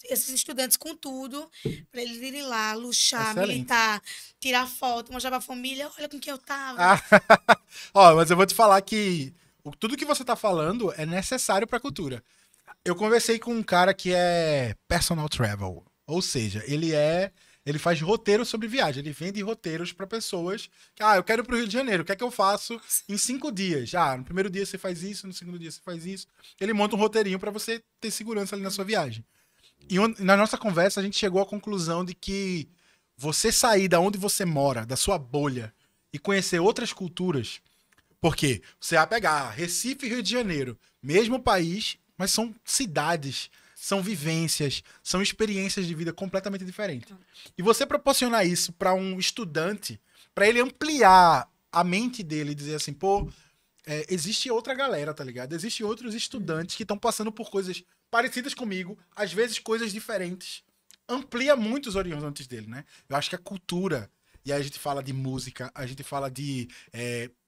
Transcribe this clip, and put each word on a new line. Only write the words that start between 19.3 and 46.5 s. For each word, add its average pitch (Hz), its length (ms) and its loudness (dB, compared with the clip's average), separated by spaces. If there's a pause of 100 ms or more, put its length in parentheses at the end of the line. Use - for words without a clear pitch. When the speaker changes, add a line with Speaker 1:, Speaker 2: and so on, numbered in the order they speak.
Speaker 2:
roteiros 175 520 -6
pra - 120 -12
pessoas 190 640 -6 (280)
que, - 60 -6
"Ah, 214 120 8
eu 180 80 6
quero 226 200 0
ir - 20 -6
pro 247 120 -2
Rio 233 120 -2
de 190 40 -6
Janeiro, 240 300 0
o - 20 -8
que - 60 -8
é 196 60 0
que 233 80 -6
eu 247 60 -4
faço 208 500 0 (280)
em 202 80 -4
cinco 262 360 -4
dias?" 175 420 -2
"Ah, 151 220 2
no 131 80 -10
primeiro 190 260 -2
dia 190 160 -4
você 196 100 -10
faz 185 280 -8
isso, 196 240 -12
no 185 40 -14
segundo 175 280 -14
dia 165 100 -12
você - 100 -16
faz 170 240 -12
isso." 190 220 -10 (340)
Ele 202 120 -2
monta 208 240 2
um - 20 -2
roteirinho 208 400 2
pra 208 140 -6
você 226 280 -6 (200)
ter 226 100 -6
segurança 208 460 -6
ali 196 80 -8
na 190 80 -4
sua 196 120 -6
viagem. 151 400 -2 (640)
E 185 80 0
on-, 220 220 4
na 196 180 4
nossa 208 220 2
conversa, 190 400 2
a 196 60 -2
gente 202 120 -4
chegou 190 240 2
à 196 60 2
conclusão 185 580 -4
de 180 100 -10
que 190 540 -4 (480)
você 156 360 0
sair 214 340 4
da 175 140 6
onde 196 180 0
você 196 260 -2
mora, 139 400 0
da 123 120 -6
sua 190 200 0
bolha, 135 560 -4 (400)
e 147 60 -10
conhecer 190 400 0
outras 226 340 2
culturas, 175 680 -4 (600)
porque 139 400 2 (200)
você - 160 0
vai 208 100 6
pegar 160 440 0
Recife 175 560 -6
e - 20 -4
Rio 240 140 -4
de 185 100 -4
Janeiro, 156 440 -4 (240)
mesmo 214 400 2
país, 196 560 0 (220)
mas 185 140 -2
são 226 200 -2 (120)
cidades, 151 840 -2 (240)
são - 260 -2
vivências, 160 800 -2 (220)
são - 180 -2
experiências 196 680 -2
de 170 60 -6
vida 165 180 -6
completamente 190 520 -6